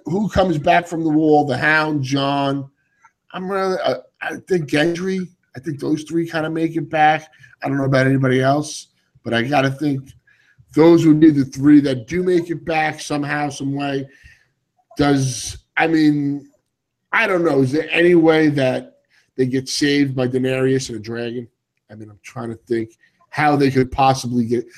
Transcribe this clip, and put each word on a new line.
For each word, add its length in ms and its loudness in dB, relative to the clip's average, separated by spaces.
who 240 -2
comes 300 0
back 280 0
from 160 -8
the 80 0
wall? 340 4
The 140 -2
Hound, 460 0
John. 680 -2
I'm 180 -10
really, 320 -4
uh, 140 -2
I 160 -8
think 220 -2
Gendry. 560 -2
I 40 -16
think 200 -8
those 240 -4
three 240 -4
kinda 220 -6
make 260 -4
it 120 -6
back. 400 0
I 60 -6
don't 100 -2
know 60 -2
about 220 2
anybody 340 2
else, 480 -2
but 100 -6
I 80 0
gotta 300 0
think 360 -4
those 280 6
would 140 6
be 120 8
the 140 2
three 360 4
that 260 -2
do 160 -4
make 260 0
it 160 -8
back 360 -4
somehow, 500 -4
some 240 -6
way. 320 -4
Does, 640 0
I 100 0
mean, 640 0
I 140 2
don't 180 0
know. 180 2
Is 100 0
there 180 -2
any 240 2
way 340 4
that 500 -2
they 100 0
get 220 -4
saved 480 0
by 120 0
Daenerys 600 0
and 80 -10
a 40 -12
dragon? 480 -10
I 40 -20
mean, 160 -18
I'm 120 -20
trying 280 -12
to 60 -10
think 400 -6
how 260 2
they 160 2
could 220 0
possibly 540 0
get, 180 -2